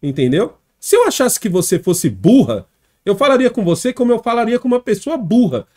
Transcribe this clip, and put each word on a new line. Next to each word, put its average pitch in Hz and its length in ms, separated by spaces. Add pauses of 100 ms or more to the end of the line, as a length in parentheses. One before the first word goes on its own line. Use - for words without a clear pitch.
entendeu? 135 520 (240)
Se - 180
eu 480 100
achasse - 340
que 226 80
você 180 300
fosse 170 320
burra, 113 560 (400)
eu 196 100
falaria 262 340
com 233 140
você 175 280
como 240 200
eu 233 100
falaria 240 360
com 254 100
uma 247 120
pessoa 247 360
burra." 196 500 (100)